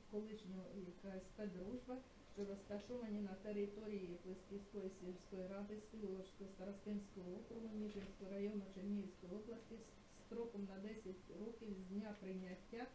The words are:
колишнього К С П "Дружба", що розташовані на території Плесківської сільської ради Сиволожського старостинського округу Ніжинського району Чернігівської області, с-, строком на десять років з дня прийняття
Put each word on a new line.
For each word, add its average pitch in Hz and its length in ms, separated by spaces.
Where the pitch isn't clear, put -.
колишнього 208 520
К 196 160
С 185 60
П 208 120
"Дружба", 233 500
що 202 120
розташовані 208 760
на 190 120
території 202 920
Плесківської 196 640
сільської 185 480
ради 202 300
Сиволожського 190 580
старостинського 202 880
округу 226 360
Ніжинського 202 560
району 202 300
Чернігівської 196 580
області, 226 420
с-, - 500
строком 214 440
на 190 100
десять 208 440
років 226 340
з 185 200
дня 208 280
прийняття 190 720